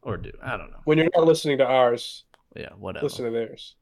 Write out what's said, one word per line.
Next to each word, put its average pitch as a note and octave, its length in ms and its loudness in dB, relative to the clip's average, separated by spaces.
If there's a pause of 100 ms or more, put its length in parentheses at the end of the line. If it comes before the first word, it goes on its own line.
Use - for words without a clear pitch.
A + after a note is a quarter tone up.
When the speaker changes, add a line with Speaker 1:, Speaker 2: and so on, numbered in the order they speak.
Speaker 1:
Or G#2+ 160 -8
do. - 140 -12 (100)
I A#2+ 160 -8
don't D#2 140 -12
know. - 140 -18
Speaker 2:
When D#3 120 4
you're D#3+ 180 4
not E3 100 6
listening D#3+ 340 2
to C3+ 60 6
ours, B2 580 2 (320)
Speaker 1:
Yeah, - 220 -14
whatever. F#2+ 280 -8
Speaker 2:
listen B2+ 200 -6
to A2+ 60 -4
theirs. - 500 -8